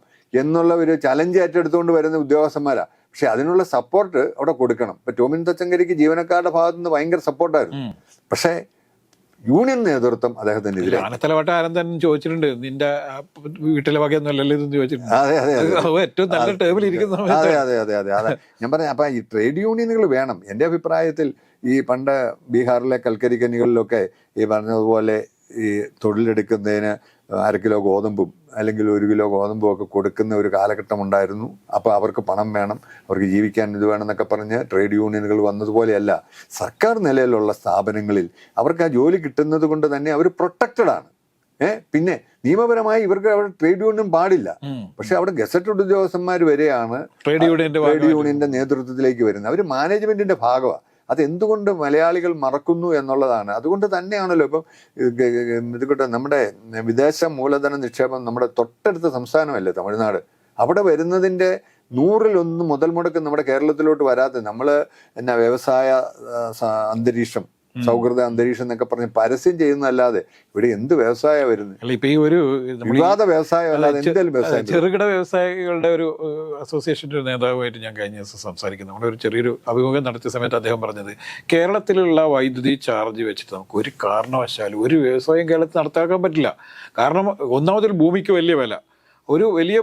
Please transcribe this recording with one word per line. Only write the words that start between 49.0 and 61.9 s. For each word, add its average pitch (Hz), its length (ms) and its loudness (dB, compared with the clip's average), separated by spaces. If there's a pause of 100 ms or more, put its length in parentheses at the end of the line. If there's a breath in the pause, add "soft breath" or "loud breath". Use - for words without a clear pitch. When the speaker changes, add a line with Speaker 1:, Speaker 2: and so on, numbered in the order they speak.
Speaker 1:
വരുന്നത്. 104 280 0
അവര് 170 100 0
മാനേജ്മെന്റിന്റെ 196 800 0
ഭാഗമാണ്. 123 480 0 (200)
അത് 143 120 0
എന്തുകൊണ്ട് 202 500 0
മലയാളികൾ 170 640 0
മറക്കുന്നു 160 600 -2
എന്നുള്ളതാണ്. 135 580 0
അതുകൊണ്ട് 185 460 -2
തന്നെയാണല്ലോ 180 480 0
ഇപ്പം 156 180 -2 (340 soft breath)
ഇത് 127 160 0
ഗ-, 123 160 2
ഗ-, 120 180 -2
ഗ-, 120 280 -4
ഇതുകൊണ്ടു 135 280 -2
നമ്മുടെ 127 500 -2 (280)
വിദേശ 127 420 0
മൂലധന 143 520 0
നിക്ഷേപം 127 500 -4
നമ്മുടെ 120 200 -2
തൊട്ടടുത്ത 165 580 -2
സംസ്ഥാനമല്ലേ 131 720 -2
തമിഴ്നാട്. 104 400 -2 (420)
അവിടെ 165 220 2
വരുന്നതിന്റെ 185 760 0 (320 soft breath)